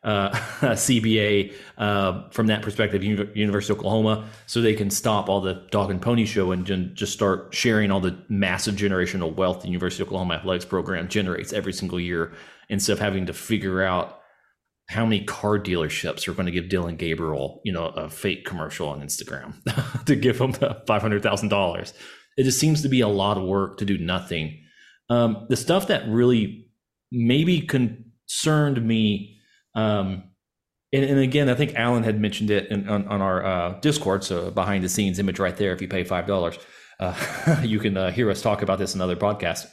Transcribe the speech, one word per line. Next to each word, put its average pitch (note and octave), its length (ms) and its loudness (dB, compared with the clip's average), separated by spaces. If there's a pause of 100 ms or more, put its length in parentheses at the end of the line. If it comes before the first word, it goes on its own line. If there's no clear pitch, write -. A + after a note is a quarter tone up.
uh, G#2 720 0
<laughs> - 0 -
C A#2+ 240 4
B A2 200 4
A, G2+ 340 2 (240)
uh, G2+ 520 0
from A2+ 180 0
that G#2 140 2
perspective, G#2 420 0
Uni-, G#2 300 0
University G#2 400 0
of G2 60 -2
Oklahoma, G#2+ 500 2 (160)
so - 160 -2
they A2 120 4
can G#2 160 0
stop G#2 380 0
all G2 140 2
the F#2 300 -4
dog G2 200 0
and F#2 100 -2
pony A#2 240 2
show F#2 260 0
and F#2 140 -2
gen-, F#2 280 -2
just - 180 -4
start F#2+ 420 0
sharing G#2+ 380 2
all G2 80 2
the F2+ 180 -2 (120)
massive G2 460 0
generational F#2 600 0
wealth F#2 280 0
the - 40 -8
University F2+ 360 -2
of - 40 -6
Oklahoma F2+ 280 -2
athletics F2+ 300 -2
program F2+ 440 -2
generates F#2 420 -2
every G2+ 220 -4
single F2+ 260 -4
year F2 320 -2 (380)
instead G2+ 240 0
of F#2 60 0
having G2 260 0
to F2+ 80 -6
figure F#2+ 480 -2
out F#2 400 -2 (680)
how A2+ 160 -2
many G#2+ 220 2
car G#2 340 0
dealerships F2 680 -2
are F2+ 60 -4
gonna F2+ 180 -2
give F2 140 -2
Dylan F2 320 -2
Gabriel, D#2+ 680 -4
you G2 80 -2
know, E2+ 140 -4
a D#2+ 200 -8
fake - 380 -4
commercial D#2 420 -6
on D2 140 -6
Instagram - 540 -10 (480)
<laughs> - 20 -6
to D3 100 4
give - 240 2
him C3 140 2
the C#3 340 -2
five G#2 140 4
hundred G#2 220 0
thousand G2+ 260 0
dollars. F#2+ 440 0 (440)
It C3+ 60 4
just B2+ 160 2
seems D#3 240 4
to C#3 40 0
be C3 140 4
a G#2+ 80 4
lot G2+ 280 2
of F#2+ 60 -2
work G2 360 0
to G#2 60 -2
do G2 120 0
nothing. E2 640 -4 (480)
Um, A#2 400 2
the B2+ 80 4
stuff F#3 300 0
that B2+ 200 0
really A#2 640 2 (420)
maybe C#3+ 500 2
concerned C#3 1200 0
me, G#2+ 480 0 (420)
um, G2+ 480 0 (680)
and, C3+ 120 4
and C#3 160 4
again, C3+ 300 4
I B2 40 4
think A#2+ 220 0
Alan A#2 280 2
had G#2+ 160 2
mentioned G#2 300 0
it G2+ 220 2
in, G2+ 180 -2
on, G2+ 180 0
on G2+ 140 0
our, F#2 240 0
uh, F2+ 340 -2
Discord, G2+ 440 0
so F2 260 -4
behind F#2+ 340 0
the F#2 60 -2
scenes F#2+ 300 0
image F#2+ 180 -2
right F#2 180 0
there. G2 160 0
If F#2 100 -4
you F#2 60 -6
pay F#2 160 -2
five F2+ 220 -2
dollars, F#2 320 0 (420)
uh, C#3 600 -2
<laughs> - 20 0
you A2 160 2
can, G#2 160 0
uh, F#2+ 160 0
hear A2 200 2
us F#2+ 100 -2
talk G#2 200 0
about F#2+ 180 0
this - 160 -2
in F#2 60 -2
another F2+ 140 0
podcast. G2+ 580 -2